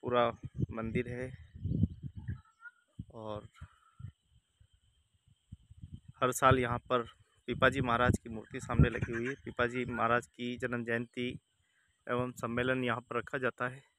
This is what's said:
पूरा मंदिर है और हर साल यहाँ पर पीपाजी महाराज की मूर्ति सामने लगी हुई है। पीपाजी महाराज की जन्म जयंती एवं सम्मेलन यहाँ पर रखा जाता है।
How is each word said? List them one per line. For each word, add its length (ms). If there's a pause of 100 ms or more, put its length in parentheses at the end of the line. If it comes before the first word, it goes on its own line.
पूरा 260 (440)
मंदिर 380
है 180 (1900)
और 340 (2750)
हर 100
साल 280
यहाँ 180 (120)
पर 140 (440)
पीपाजी 340
महाराज 420
की 60
मूर्ति 300
सामने 300
लगी 240
हुई 140
है। 60 (120)
पीपाजी 400
महाराज 420
की 300
जन्म 260
जयंती 440 (800)
एवं 240 (100)
सम्मेलन 420
यहाँ 180
पर 160
रखा 200
जाता 300
है। 140 (180)